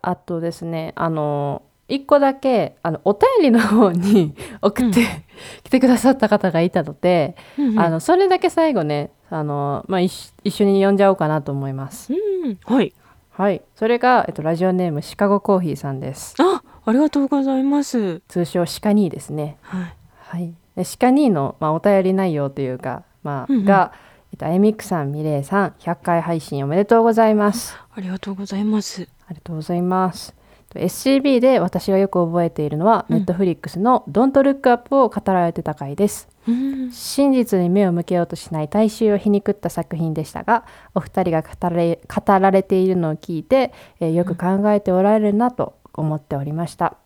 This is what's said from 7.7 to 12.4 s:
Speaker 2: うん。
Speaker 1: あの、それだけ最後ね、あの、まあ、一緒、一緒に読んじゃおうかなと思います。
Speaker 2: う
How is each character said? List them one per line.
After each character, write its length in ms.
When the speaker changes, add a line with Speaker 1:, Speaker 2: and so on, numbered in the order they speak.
Speaker 2:
う 40
ん。 60
Speaker 1:
あ 100
の、 100
そ 160
れ 120
だ 100
け 120
最 220
後 120
ね、 260
あ 120
の、 460
ま 100
あ、 20
一 120
緒、 200
一 100
緒 100
に 160
読 120
ん 40
じ 80
ゃ 60
お 40
う 20
か 120
な 140
と 80
思 180
い 40
ま 180
す。 220
Speaker 2:
う 40